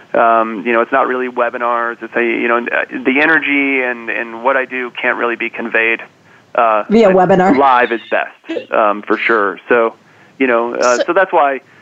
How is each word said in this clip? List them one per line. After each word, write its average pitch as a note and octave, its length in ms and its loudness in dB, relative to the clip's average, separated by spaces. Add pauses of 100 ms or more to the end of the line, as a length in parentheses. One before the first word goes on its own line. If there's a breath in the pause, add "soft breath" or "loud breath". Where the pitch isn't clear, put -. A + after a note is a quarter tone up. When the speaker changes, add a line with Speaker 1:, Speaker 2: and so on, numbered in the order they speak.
(140 loud breath)
Speaker 1:
Um, A2+ 520 2
you A#2+ 60 -2
know, A#2 80 2
it's A#2 120 -2
not B2+ 160 2
really B2+ 200 -4
webinars. A#2+ 720 -4
It's A2+ 140 -10
a, A#2+ 80 0
you A#2 240 -2
know, A#2 160 0
the C3 580 -2
energy C#3 600 0
and, A#2 280 -6
and A2+ 320 -8
what C3+ 140 2
I C3 80 0
do B2+ 280 -8
can't B2 260 -4
really A#2 180 -2
be A2+ 140 -6
conveyed, A2+ 520 -2 (540 soft breath)
uh, A2 340 2
Speaker 2:
Via G#3 220 6
Speaker 1:
but F#3 180 4
Speaker 2:
webinar. F#3 280 4
Speaker 1:
live B2 340 4
is A#2 180 -4
best, - 600 -6
um, G#2 300 2
for G#2+ 160 -2
sure. G2+ 500 0
So, A2+ 300 2 (420 soft breath)
you C3 80 0
know, A#2+ 280 0
uh, B2 240 2
Speaker 3:
So - 80 0
Speaker 1:
so E3+ 60 0
that's F#3 200 2
why, C#3+ 220 2 (260 soft breath)